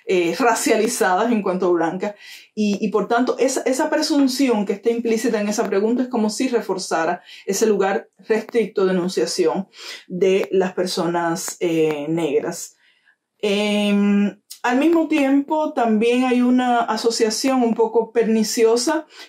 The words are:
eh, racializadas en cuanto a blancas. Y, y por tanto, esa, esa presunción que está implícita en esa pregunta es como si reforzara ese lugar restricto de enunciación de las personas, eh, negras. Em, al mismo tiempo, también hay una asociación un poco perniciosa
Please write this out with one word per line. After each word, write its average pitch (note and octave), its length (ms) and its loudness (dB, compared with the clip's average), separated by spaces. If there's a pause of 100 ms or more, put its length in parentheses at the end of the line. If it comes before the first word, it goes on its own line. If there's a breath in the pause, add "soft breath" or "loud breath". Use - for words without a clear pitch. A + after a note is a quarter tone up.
eh, F3 320 0
racializadas A3+ 920 2
en G#3 100 0
cuanto F#3 240 0
a F3 60 4
blancas. F3+ 420 -2 (400 loud breath)
Y, G#3 260 0
y A3 80 0
por G3+ 200 0
tanto, C4+ 300 0
esa, C4 240 0
esa D4+ 280 -2
presunción C#4 720 2
que G#3 100 -2
está A#3 160 -2
implícita A3+ 500 0
en G#3 80 -2
esa G#3+ 200 -2
pregunta A3 340 0
es B3 60 -4
como G#3+ 220 0
si C4 180 -2
reforzara F#3 720 -2 (240 loud breath)
ese G3 220 0
lugar G3+ 420 0 (180)
restricto G#3+ 600 0
de F#3 60 0
enunciación F3+ 760 0 (380 loud breath)
de F#3+ 440 0
las F#3+ 220 0
personas, F3 880 -4
eh, D#3 480 0
negras. D#3+ 680 -4 (640 soft breath)
Em, G#3 1040 0 (220)
al B3 160 0
mismo D#4+ 300 2
tiempo, D4+ 640 0
también A#3 520 2
hay B3 180 2
una B3 380 2
asociación A#3 800 0
un A#3 120 2
poco A3+ 380 0
perniciosa A3+ 920 2 (220 loud breath)